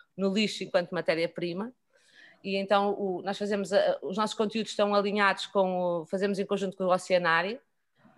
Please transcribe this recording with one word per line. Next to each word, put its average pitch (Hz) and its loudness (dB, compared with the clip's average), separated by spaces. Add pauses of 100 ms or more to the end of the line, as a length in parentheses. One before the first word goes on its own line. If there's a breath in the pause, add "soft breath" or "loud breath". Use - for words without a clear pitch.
(160 loud breath)
no 196 0
lixo 202 0
enquanto 180 0
matéria-prima, 175 -2 (680 soft breath)
e 196 -4
então 202 2
o, 185 -2
nós 196 -4
fazemos 202 -2
a, 196 4
os 180 -6
nossos 214 0
conteúdos 214 -2
estão 208 2
alinhados 202 2
com 180 0
o, 156 -14
fazemos 202 -2
em 196 -2
conjunto 190 -4
com 190 -4
o 180 2
Oceanário, 180 0 (580)